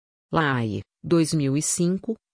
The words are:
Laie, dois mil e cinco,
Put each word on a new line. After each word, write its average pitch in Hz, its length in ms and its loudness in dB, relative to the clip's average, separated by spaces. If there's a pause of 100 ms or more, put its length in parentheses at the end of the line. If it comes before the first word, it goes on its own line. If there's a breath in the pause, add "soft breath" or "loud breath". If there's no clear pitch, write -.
(320)
Laie, 123 500 0 (220)
dois 160 300 2
mil 139 240 0
e 151 40 0
cinco, 185 540 -2 (180)